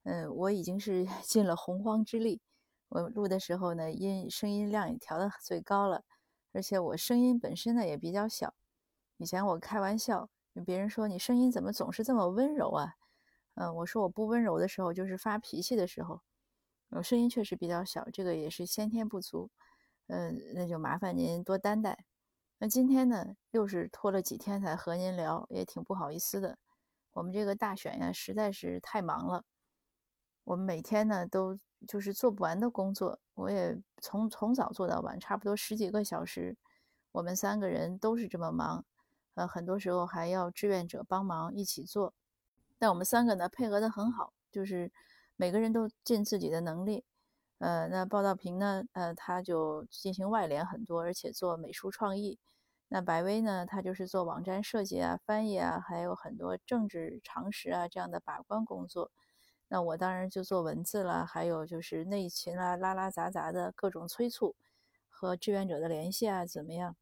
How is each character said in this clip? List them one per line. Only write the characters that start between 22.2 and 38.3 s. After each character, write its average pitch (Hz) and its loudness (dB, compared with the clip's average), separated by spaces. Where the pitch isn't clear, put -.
那 214 -2
今 254 6
天 262 8
呢， 196 0
又 214 4
是 175 0
拖 - 0
了 190 4
几 - -4
天 202 -2
才 175 0
和 165 -2
您 185 -2
聊， 165 0
也 185 -2
挺 170 -10
不 196 -6
好 170 -2
意 156 -6
思 - -2
的。 190 -4
我 175 -6
们 175 -4
这 202 0
个 202 2
大 208 -2
选 - -8
呀， 170 0
实 185 -6
在 208 0
是 180 -4
太 - -2
忙 165 -2
了。 180 -2
我 180 -2
们 185 -2
每 170 0
天 214 4
呢， 185 2
都 190 0
就 208 -2
是 196 -2
做 240 4
不 202 -4
完 165 2
的 233 2
工 196 0
作， 190 -2
我 190 -2
也 180 0
从， 214 0
从 220 2
早 262 0
做 185 -2
到 165 0
晚， - -6
差 202 -2
不 202 -6
多 202 2
十 214 -2
几 208 0
个 214 2
小 170 -2
时。 180 -6
我 - -2
们 175 -2
三 208 0
个 196 0
人 170 -2
都 220 2
是 233 -2
这 175 -4